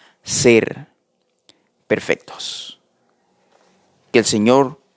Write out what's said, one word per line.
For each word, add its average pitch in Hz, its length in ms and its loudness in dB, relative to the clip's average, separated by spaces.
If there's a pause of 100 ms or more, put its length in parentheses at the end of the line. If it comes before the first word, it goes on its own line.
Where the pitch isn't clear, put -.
(240)
ser - 640 0 (1000)
perfectos. - 920 -6 (1300)
Que 120 80 2
el 107 60 0
Señor 123 540 2 (180)